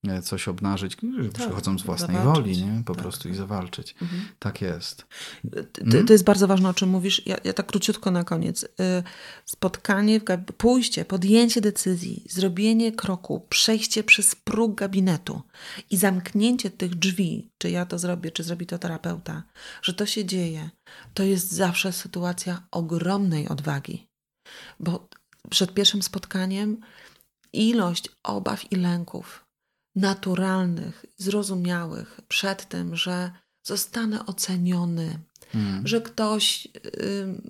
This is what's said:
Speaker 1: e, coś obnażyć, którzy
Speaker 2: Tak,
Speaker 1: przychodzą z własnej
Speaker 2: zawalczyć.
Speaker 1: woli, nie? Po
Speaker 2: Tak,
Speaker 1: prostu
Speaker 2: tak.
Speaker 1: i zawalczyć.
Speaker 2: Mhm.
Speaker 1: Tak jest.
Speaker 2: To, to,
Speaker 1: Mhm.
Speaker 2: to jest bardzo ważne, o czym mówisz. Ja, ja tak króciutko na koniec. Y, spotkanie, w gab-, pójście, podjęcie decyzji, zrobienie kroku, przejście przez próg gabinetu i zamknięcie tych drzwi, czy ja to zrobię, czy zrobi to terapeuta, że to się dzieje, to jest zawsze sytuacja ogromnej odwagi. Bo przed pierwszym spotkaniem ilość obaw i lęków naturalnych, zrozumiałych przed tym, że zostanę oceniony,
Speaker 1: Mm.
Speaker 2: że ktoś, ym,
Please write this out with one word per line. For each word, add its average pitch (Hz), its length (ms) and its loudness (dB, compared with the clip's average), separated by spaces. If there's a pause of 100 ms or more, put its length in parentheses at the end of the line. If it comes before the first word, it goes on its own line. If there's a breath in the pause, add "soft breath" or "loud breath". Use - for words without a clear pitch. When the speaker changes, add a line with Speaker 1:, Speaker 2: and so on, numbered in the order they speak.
Speaker 1:
e, 92 140 -2
coś 95 260 -4
obnażyć, 95 480 -2
którzy 240 340 -4
Speaker 2:
Tak, - 20 -12
Speaker 1:
przychodzą 98 460 -2
z 90 40 -6
własnej 87 340 -2
Speaker 2:
zawalczyć. 135 280 4 (140)
Speaker 1:
woli, 92 140 0
nie? 113 120 -2
Po 92 100 -4
Speaker 2:
Tak, 90 80 -8
Speaker 1:
prostu 92 200 -8
Speaker 2:
tak. 87 100 -8
Speaker 1:
i - 20 -4
zawalczyć. 95 680 -8
Speaker 2:
Mhm. 175 200 -6 (160 loud breath)
Speaker 1:
Tak - 240 -6
jest. 87 440 -6 (460 loud breath)
Speaker 2:
To, - 100 -6 (100)
to, - 100 -10
Speaker 1:
Mhm. 135 240 6
Speaker 2:
to 226 60 12
jest 196 120 10
bardzo 196 220 6
ważne, 190 220 4
o 180 60 0
czym 190 140 2
mówisz. 185 380 2
Ja, 190 180 -2
ja 185 80 -2
tak 185 140 -4
króciutko - 440 0
na 175 140 2
koniec. 170 400 -2
Y, - 40 -12 (760 loud breath)
spotkanie, 208 760 2
w 214 40 -16
gab-, 185 280 -2
pójście, 240 520 2
podjęcie 220 560 6
decyzji, 196 720 0
zrobienie 208 600 2
kroku, 180 560 -4
przejście 220 560 2
przez - 300 4
próg 214 400 0
gabinetu 190 680 0 (480 loud breath)
i 208 60 2
zamknięcie 196 760 2
tych 180 240 -4
drzwi, 180 640 0
czy 175 120 -2
ja 175 160 -2
to 175 120 -6
zrobię, 175 320 -4
czy 170 120 -6
zrobi 170 240 -6
to 175 120 -6
terapeuta, 165 640 -6 (400 loud breath)
że 180 120 -2
to 208 120 -2
się 208 180 -2
dzieje, 165 460 -4 (440 loud breath)
to 196 80 0
jest 185 300 2
zawsze 180 400 2
sytuacja 175 800 -4
ogromnej 170 760 0
odwagi. 143 600 -6 (720 loud breath)
Bo - 280 -4 (420)
przed 185 240 2
pierwszym 202 280 0
spotkaniem 196 760 -4 (720 loud breath)
ilość 214 560 2 (140)
obaw 202 500 -4
i 196 40 0
lęków 175 680 -2 (520)
naturalnych, 185 1080 0 (120)
zrozumiałych 180 1120 -4
przed 196 400 -2
tym, 175 280 -4
że 180 340 -2 (360 loud breath)
zostanę 220 600 -4
oceniony, 175 920 -2 (360 loud breath)
Speaker 1:
Mm. 101 320 0
Speaker 2:
że 226 140 2
ktoś, 214 680 -2 (340)
ym, 196 480 -4